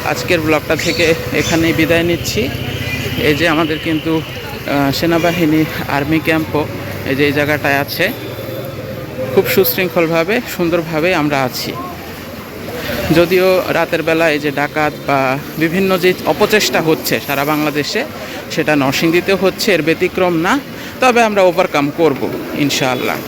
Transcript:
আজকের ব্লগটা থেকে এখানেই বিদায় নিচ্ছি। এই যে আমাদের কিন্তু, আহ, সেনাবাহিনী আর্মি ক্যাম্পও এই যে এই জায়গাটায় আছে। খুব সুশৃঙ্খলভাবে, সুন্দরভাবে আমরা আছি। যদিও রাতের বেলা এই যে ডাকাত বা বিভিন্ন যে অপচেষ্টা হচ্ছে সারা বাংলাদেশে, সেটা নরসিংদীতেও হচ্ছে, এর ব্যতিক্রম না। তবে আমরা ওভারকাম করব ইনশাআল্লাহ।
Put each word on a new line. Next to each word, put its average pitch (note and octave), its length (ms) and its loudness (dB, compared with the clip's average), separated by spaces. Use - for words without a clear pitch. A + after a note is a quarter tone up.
আজকের D#3+ 360 0
ব্লগটা D#3 360 0
থেকে E3 380 2
এখানেই E3 400 2
বিদায় E3 300 2
নিচ্ছি। F3 460 0
এই D3 120 4
যে D#3+ 140 2
আমাদের D#3 360 0
কিন্তু, D#3+ 360 0
আহ, - 720 -2
সেনাবাহিনী E3 720 2
আর্মি C#3+ 360 0
ক্যাম্পও D#3 420 0
এই C3+ 80 0
যে C#3+ 100 4
এই C#3+ 60 2
জায়গাটায় D3 460 2
আছে। E3+ 340 -2
খুব F#3+ 140 2
সুশৃঙ্খলভাবে, F3 920 2
সুন্দরভাবে E3+ 580 0
আমরা D3 280 2
আছি। B2 300 -4
যদিও F3+ 520 4
রাতের D#3+ 340 0
বেলা D#3+ 280 2
এই D3 80 0
যে D3 120 -2
ডাকাত D3 420 -2
বা C3+ 320 2
বিভিন্ন F#3 400 2
যে F3+ 160 2
অপচেষ্টা G3 560 2
হচ্ছে D#3 440 0
সারা C#3 180 -2
বাংলাদেশে, D3+ 600 -2
সেটা D3+ 260 2
নরসিংদীতেও E3 600 2
হচ্ছে, F#3+ 360 2
এর D#3+ 100 2
ব্যতিক্রম F3 540 2
না। G3+ 240 2
তবে A#3+ 220 4
আমরা G#3 200 4
ওভারকাম E3+ 540 4
করব C#3 320 2
ইনশাআল্লাহ। B2+ 580 0